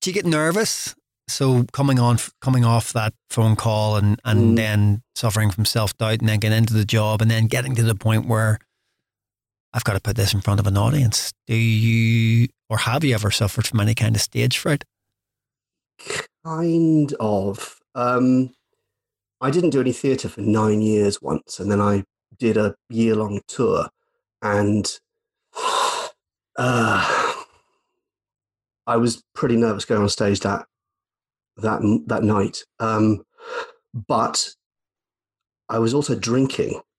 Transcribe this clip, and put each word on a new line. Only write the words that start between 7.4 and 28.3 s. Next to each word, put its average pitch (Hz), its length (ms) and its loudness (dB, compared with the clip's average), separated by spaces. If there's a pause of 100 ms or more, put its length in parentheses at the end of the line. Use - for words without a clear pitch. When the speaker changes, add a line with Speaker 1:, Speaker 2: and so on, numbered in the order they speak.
Speaker 1:
getting 123 280 -4
to 113 80 0
the 113 120 2
point 110 320 0
where 110 320 0 (1160)
I've 113 100 -4
gotta 98 160 -2
put - 160 -4
this 101 160 0
in 101 80 -2
front 101 200 0
of 98 60 0
an 98 120 2
audience. 123 540 0 (140)
Do 113 80 -2
you, 113 960 2 (220)
or 107 80 0
have 135 260 -2
you 135 100 2
ever 107 160 -2
suffered - 360 -2
from 110 140 -2
any 110 140 2
kind 110 220 0
of 104 60 -2
stage 120 340 -2
fright? - 280 -2 (1600)
Speaker 2:
Kind 160 760 2
of. 101 600 -4 (140)
Um, 127 600 0 (840)
I 135 100 -2
didn't 175 200 0
do 131 100 2
any 123 120 0
theatre 127 360 -2
for - 120 -14
nine 107 400 2
years 107 400 0
once, - 400 -8
and 98 100 -4
then 101 100 2
I 101 240 0 (340)
did 110 180 0
a 104 180 0 (140)
year-long 107 600 0
tour, 101 400 -2 (520)
and, 104 500 0 (640)
<sighs> - 20 -20 (1000)
uh, 120 760 0 (1500)